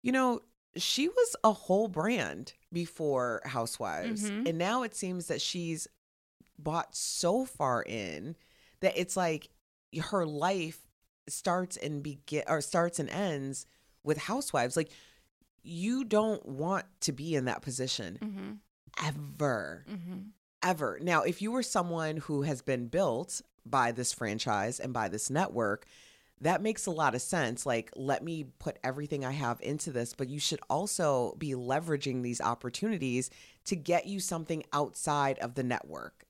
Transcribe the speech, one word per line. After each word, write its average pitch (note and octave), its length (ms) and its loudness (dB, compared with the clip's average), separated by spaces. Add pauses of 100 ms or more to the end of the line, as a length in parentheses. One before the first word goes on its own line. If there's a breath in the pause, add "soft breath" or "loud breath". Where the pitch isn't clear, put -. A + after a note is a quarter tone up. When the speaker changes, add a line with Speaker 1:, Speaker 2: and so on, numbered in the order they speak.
Speaker 1:
you B3 100 0
know, B3+ 300 4 (360)
she C4 320 2
was A#4+ 340 4
a A3 80 10
whole G3+ 360 2
brand D#3+ 640 -2 (180)
before C#3+ 720 0
Housewives. B2+ 840 -2
Speaker 2:
Mm-hmm. G#3+ 180 -2
Speaker 1:
And D#3+ 100 0
now A3 260 2
it A3 120 -6
seems F3+ 320 -4
that D3 140 -2
she's E3 460 -4 (720)
bought D3+ 380 -4
so G#3+ 500 2
far B2+ 380 2
in G2+ 520 -6 (460 soft breath)
that - 160 4
it's F3+ 200 0
like E3 320 0 (600)
her F#3 160 2
life D#3+ 540 0 (480)
starts F3+ 500 0
and D3 260 -2
begin, D3 440 -4
or D#3 140 2
starts E3+ 380 2
and D3 100 0
ends C#3+ 560 -2 (380 soft breath)
with D3 140 2
Housewives. D3 600 0
Like, D#3 140 0 (720 loud breath)
you G#3 420 -2
don't G#3+ 400 4
want D#3 400 -2 (160)
to D#3 100 0
be D3+ 240 -2
in B2+ 100 2
that B2 160 -2
position B2+ 600 -4
Speaker 2:
Mm-hmm. G3+ 840 -8
Speaker 1:
ever, C#3 840 -2
Speaker 2:
Mm-hmm. F#3 300 -8 (440)
Speaker 1:
ever. D3+ 380 0
Now, E3+ 220 4
if E3+ 180 0
you G#3+ 100 -2
were B3+ 120 0
someone E3 540 0
who C#3+ 260 0
has C#3+ 180 0
been B2 260 0
built D#3+ 540 0 (240)
by A#2+ 260 4
this A#2+ 220 -2
franchise A2 680 0
and C3 140 -4
by A2 160 2
this G#2 200 -4
network, A#2 560 0 (560 loud breath)
that F3 200 2
makes G#3+ 240 -2
a F#3+ 60 -2
lot D3 240 2
of B2+ 60 0
sense. A#2+ 440 0
Like, A#2 320 0
let C3 260 0
me D#3+ 220 -6 (140)
put - 240 -6
everything C#3 420 -2
I B2+ 60 -2
have C3 300 0
into D3 300 -4
this, A#2+ 240 -2
but C3 140 -4
you C#3+ 100 -6
should - 300 -2
also D3 680 2
be D3 140 -2
leveraging C3 720 0
these A#2+ 160 -2
opportunities B2+ 880 0 (360 loud breath)
to G3 100 0
get E3+ 320 2
you G3 140 -4
something D#3+ 500 -2
outside C#3+ 680 2
of A#2+ 160 -6
the C3+ 80 0
network, D#2 680 -4